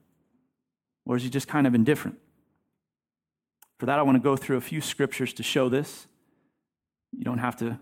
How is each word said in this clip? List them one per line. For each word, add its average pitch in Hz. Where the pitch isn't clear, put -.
Or 123
is 123
he 127
just 135
kind 143
of 123
indifferent? 120
For 131
that, 143
I -
want 135
to 127
go 135
through 135
a 120
few 156
scriptures 135
to -
show 131
this. 139
You 120
don't 123
have 120
to 117